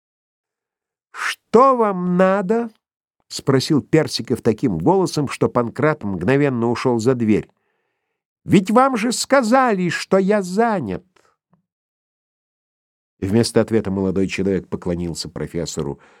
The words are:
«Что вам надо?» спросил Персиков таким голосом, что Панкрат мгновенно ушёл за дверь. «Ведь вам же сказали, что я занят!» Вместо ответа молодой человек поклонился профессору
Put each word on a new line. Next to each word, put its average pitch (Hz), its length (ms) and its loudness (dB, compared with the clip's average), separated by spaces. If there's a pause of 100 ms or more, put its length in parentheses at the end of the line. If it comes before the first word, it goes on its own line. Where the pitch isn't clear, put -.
(1120)
«Что - 640 2
вам 185 400 -2
надо?» 196 540 0 (580)
спросил 135 540 0
Персиков 123 600 -2
таким 110 360 0
голосом, 151 500 0
что 120 220 -2
Панкрат 123 560 -2
мгновенно 120 680 0
ушёл 120 280 0
за 123 160 2
дверь. 107 340 0 (960)
«Ведь 185 260 2
вам 262 240 4
же 226 160 -2
сказали, 233 760 0
что - 280 -2
я 196 240 2
занят!» 185 640 -2 (2250)
Вместо 107 400 0
ответа 107 320 0
молодой 95 380 -2
человек 95 400 -2
поклонился 87 580 -6
профессору 78 720 -8 (220)